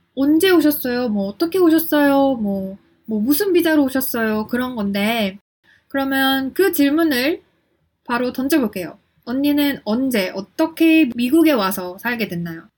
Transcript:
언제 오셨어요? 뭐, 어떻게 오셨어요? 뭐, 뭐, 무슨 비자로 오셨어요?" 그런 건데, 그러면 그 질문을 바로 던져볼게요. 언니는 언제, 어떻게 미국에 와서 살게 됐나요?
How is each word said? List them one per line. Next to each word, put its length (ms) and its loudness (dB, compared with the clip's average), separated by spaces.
언제 340 2
오셨어요? 600 2
뭐, 180 -2
어떻게 300 -4
오셨어요? 760 4
뭐, 420 -4
뭐, 160 -4
무슨 320 0
비자로 320 4
오셨어요?" 600 -2
그런 300 -4
건데, 600 -2
그러면 680 0
그 180 2
질문을 720 0
바로 260 -4
던져볼게요. 680 -2
언니는 580 0
언제, 500 -2
어떻게 800 2
미국에 380 2
와서 460 -2
살게 300 -6
됐나요? 340 -8